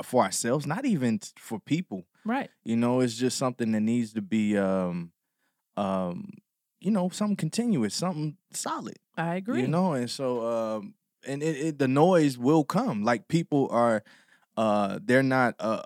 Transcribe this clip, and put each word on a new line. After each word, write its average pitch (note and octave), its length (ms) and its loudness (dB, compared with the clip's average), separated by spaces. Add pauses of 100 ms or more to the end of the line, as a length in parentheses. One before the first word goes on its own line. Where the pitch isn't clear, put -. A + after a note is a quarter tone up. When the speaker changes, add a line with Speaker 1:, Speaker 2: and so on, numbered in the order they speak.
Speaker 1:
for A#2+ 220 2
ourselves, B2 420 -2
not G#3 200 -4
even B2+ 320 2
t-, - 200 -14
for A2 220 -10
people. - 460 -6 (180)
Speaker 2:
Right. A#3+ 240 -4 (160)
Speaker 1:
You A2+ 120 -2
know, B2 240 2
it's A#2+ 160 0
just B2 200 0
something B2 360 -2
that G#2+ 80 0
needs A2+ 340 0
to A2 80 -2
be, G#2 340 2
um, F#2 560 0 (640)
um, F#2 560 -4 (480)
you F3+ 100 -2
know, F#3 180 0
something G#3 280 -2
continuous, D#3+ 580 0
something D#3 420 -4 (160)
solid. D4 440 -8 (200)
Speaker 2:
I E3+ 200 -2
agree. F#3+ 260 -2
Speaker 1:
You B2+ 60 0
know, E3+ 260 2
and A#2+ 160 -2
so, B2 360 -4 (300)
um, G#2 180 -10 (320)
and C#3 160 -6
it, D#3+ 140 -2
it, D3 220 -4
the C3+ 100 2
noise D3 500 4
will D3 260 4
come. F3+ 380 -2
Like, A#2 260 0
people D3+ 420 2
are, A2+ 340 2 (520)
uh, G#2 460 2
they're B2 200 4
not, C3 360 2
uh, G#2+ 280 -2